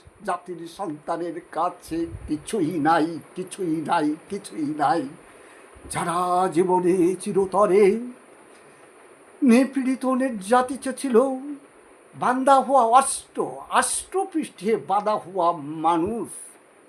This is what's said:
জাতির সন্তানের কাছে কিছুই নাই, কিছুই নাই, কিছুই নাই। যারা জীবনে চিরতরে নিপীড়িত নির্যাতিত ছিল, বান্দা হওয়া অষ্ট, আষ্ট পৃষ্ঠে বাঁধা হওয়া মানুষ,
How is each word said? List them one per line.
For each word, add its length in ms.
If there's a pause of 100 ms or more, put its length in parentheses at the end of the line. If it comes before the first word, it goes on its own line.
(240)
জাতির 440 (100)
সন্তানের 640 (100)
কাছে 540 (220)
কিছুই 520
নাই, 400 (160)
কিছুই 400
নাই, 400 (140)
কিছুই 360
নাই। 420 (840)
যারা 560
জীবনে 680
চিরতরে 840 (1400)
নিপীড়িত 640
নির্যাতিত 920
ছিল, 240 (920)
বান্দা 400
হওয়া 440
অষ্ট, 420 (280)
আষ্ট 480
পৃষ্ঠে 580
বাঁধা 400
হওয়া 420
মানুষ, 720 (600)